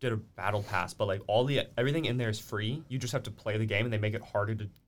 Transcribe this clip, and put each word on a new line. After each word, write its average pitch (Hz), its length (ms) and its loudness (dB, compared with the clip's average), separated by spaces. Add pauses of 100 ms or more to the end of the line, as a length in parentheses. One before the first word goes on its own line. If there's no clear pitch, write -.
did 127 100 0
a 110 60 0
battle 104 460 -2
pass, 92 300 -2
but, - 120 0
like, 95 220 0
all 113 180 4
the, 135 160 2 (160)
everything 143 260 2
in 120 140 0
there 120 100 0
is 110 120 -2
free, 117 500 -4
you 127 100 -4
just 120 140 -4
have 135 100 0
to 104 80 -8
play 107 260 -4
the 110 80 2
game, 107 200 2
and 120 80 -2
they 107 40 2
make 107 180 0
it 110 60 -6
harder 104 340 0
to 104 140 -6 (180)